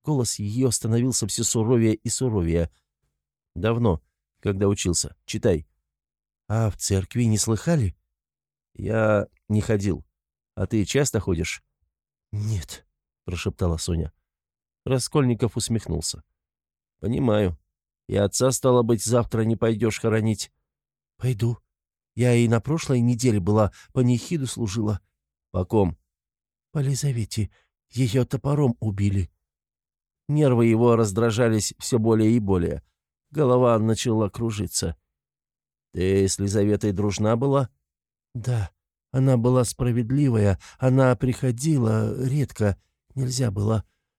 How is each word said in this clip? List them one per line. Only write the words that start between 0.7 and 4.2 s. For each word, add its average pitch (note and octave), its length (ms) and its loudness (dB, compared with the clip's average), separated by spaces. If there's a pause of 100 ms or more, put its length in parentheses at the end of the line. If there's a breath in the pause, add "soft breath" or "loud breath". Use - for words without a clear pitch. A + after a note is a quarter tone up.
становился A#2 560 0
всё A2+ 180 -4
суровее A2+ 500 2
и - 140 -8
суровее. E2+ 640 0 (840)
«Давно, A2 480 0 (380)